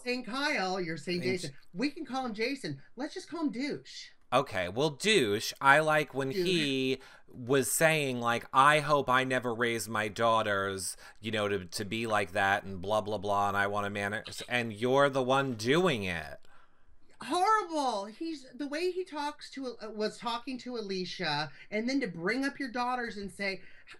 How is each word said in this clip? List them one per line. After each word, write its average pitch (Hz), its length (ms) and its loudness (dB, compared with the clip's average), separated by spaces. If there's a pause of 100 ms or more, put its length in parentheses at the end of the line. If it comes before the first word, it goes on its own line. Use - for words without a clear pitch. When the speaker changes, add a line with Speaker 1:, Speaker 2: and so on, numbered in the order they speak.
Speaker 1:
saying 247 200 -4
Kyle, 214 560 0
you're 165 180 -4
saying 180 240 -2
Speaker 2:
Thanks. 180 200 0
Speaker 1:
Jason. 143 140 -8 (160)
We 254 180 -2
can 330 140 -10
call 262 220 -4
him 220 80 -6
Jason. 220 440 -4 (180)
Let's 294 180 -8
just - 160 -12
call 339 120 -6
him 277 100 2
Douche. 226 560 -8 (240)
Speaker 2:
Okay, 98 360 2
well, 131 220 0
Douche, 131 680 2
I 139 200 8
like 151 320 2
when 135 180 -2
Speaker 1:
Douche. 180 160 0
Speaker 2:
he 135 520 2 (340)
was 127 380 2
saying, 147 500 2
like, 117 320 0
"I 147 280 8
hope 143 280 2
I 127 160 6
never 123 300 0
raise 117 340 0
my 110 200 0
daughters, 104 880 2 (240)
you 110 100 -6
know, 104 180 2
to, 98 160 0
to 101 200 -6
be 113 220 -4
like 104 260 2
that 101 320 4
and 95 180 -8
blah, 107 180 2
blah, 104 180 -2
blah, 101 300 2
and 98 80 0
I 101 120 4
wanna 101 220 -2
manage," 104 580 -4
and 117 240 -2
you're 127 360 4
the 135 140 0
one 131 320 2
doing 131 500 2
it. 78 360 -4 (840)
Speaker 1:
Horrible. 320 840 2
He's, 277 480 -8
the 285 140 -6
way 339 220 -2
he 370 120 -4
talks 294 500 -8
to, 262 160 -8 (120)
uh, 214 100 -10
was 214 280 -4
talking 254 400 -6
to 247 180 -10
Alicia, 180 760 -4 (200)
and 220 180 -2
then 277 120 0
to 240 60 -2
bring 190 380 -2
up 277 140 -4
your 269 120 -6
daughters 247 460 -4
and 202 160 -8
say, 190 300 -4 (380)